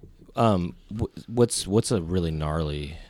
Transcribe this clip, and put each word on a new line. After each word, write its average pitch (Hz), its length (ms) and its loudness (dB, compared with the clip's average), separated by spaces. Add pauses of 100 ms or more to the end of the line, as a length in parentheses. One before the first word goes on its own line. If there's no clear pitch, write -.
(360)
Um, 101 400 2 (200)
wh-, - 340 -8
what's, 117 380 2
what's 104 240 2
a 104 100 2
really 85 300 0
gnarly 76 640 -2 (120)